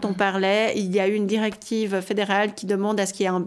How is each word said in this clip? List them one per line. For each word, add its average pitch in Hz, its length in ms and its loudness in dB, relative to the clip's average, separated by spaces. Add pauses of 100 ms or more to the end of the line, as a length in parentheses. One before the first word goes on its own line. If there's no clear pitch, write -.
on 196 80 0
parlait, 190 640 2
il 190 180 -2
y 202 60 4
a 190 80 2
eu 208 60 2
une 208 120 0
directive 214 760 -2
fédérale 202 520 0
qui - 120 -12
demande 202 340 0
à 196 60 2
ce 190 60 -6
qu'il - 120 -2
y - 20 2
ait 185 40 2
un 185 160 0